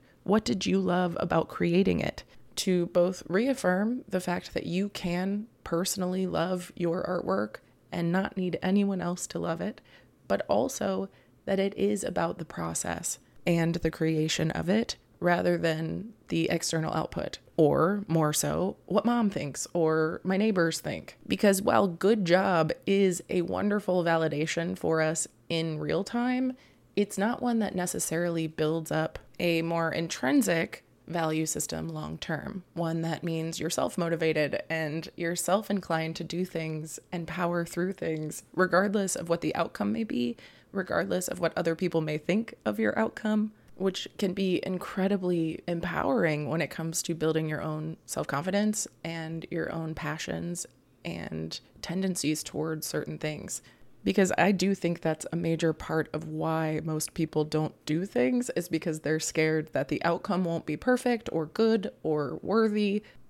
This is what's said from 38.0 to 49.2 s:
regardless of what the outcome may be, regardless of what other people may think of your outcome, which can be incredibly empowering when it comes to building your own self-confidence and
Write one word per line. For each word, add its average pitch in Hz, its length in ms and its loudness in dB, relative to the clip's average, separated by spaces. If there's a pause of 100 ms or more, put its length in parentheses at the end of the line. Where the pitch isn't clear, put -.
regardless 190 600 4
of 165 140 -4
what 165 120 2
the 156 140 0
outcome 202 360 0
may 226 120 0
be, 240 320 -2 (360)
regardless 180 560 0
of 180 120 -6
what 165 160 0
other 165 200 0
people 165 260 0
may 151 160 -2
think 214 360 -2 (120)
of 208 140 0
your 214 200 2
outcome, 214 540 0 (220)
which 190 320 -2 (100)
can 185 160 0
be 190 320 0
incredibly 180 1040 0
empowering 170 800 0
when 165 120 0
it 143 80 -2
comes 165 340 -6
to 165 120 -4
building 160 320 2
your 156 140 -4
own 156 340 -6 (100)
self-confidence 185 800 -2 (160)
and 165 460 -8